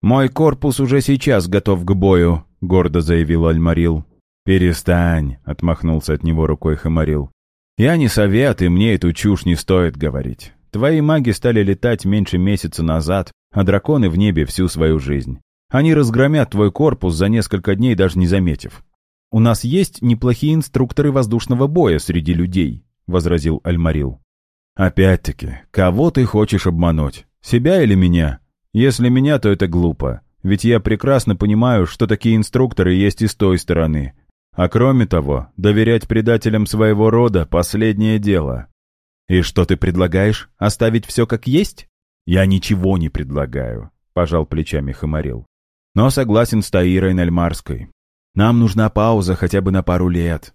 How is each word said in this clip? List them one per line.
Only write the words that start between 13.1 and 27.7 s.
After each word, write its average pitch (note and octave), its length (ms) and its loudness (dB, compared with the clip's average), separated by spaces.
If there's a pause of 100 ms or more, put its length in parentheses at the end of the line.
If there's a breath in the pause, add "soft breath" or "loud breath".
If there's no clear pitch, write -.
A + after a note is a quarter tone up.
а G2+ 120 0
драконы G2+ 440 2
в E2 80 0
небе F2+ 280 2
всю F2+ 240 -2
свою D#2+ 300 0
жизнь. C2 400 -6 (320)
Они D#3 240 2
разгромят C3+ 560 2
твой G2+ 200 2
корпус C3+ 440 -2
за F2+ 140 0
несколько G#2 460 -2
дней, A#2 200 0
даже F#2 240 0
не F#2 80 2
заметив». F2 580 -2 (460)
«У A2 100 0
нас A#2 240 2
есть E3 380 -2
неплохие B2 520 0
инструкторы C#3+ 560 -2
воздушного B2 560 0
боя C#3+ 320 2
среди E2+ 340 -2
людей», F2 520 -2 (240)
возразил E2 560 -2
Альмарил. D#2+ 560 -2 (560)
«Опять-таки, F#2 840 0 (140)
кого F#2+ 380 2
ты C3 140 0
хочешь G#2+ 420 0
обмануть? E2 600 -2 (140)
Себя D3+ 420 2